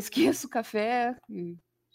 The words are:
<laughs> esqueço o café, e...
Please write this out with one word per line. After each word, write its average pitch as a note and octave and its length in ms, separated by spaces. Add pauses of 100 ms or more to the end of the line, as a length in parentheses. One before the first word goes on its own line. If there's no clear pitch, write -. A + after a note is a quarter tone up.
(100)
<laughs> - 280
esqueço B3 100
o - 20
café, A#3+ 640 (120)
e... F3 280 (380)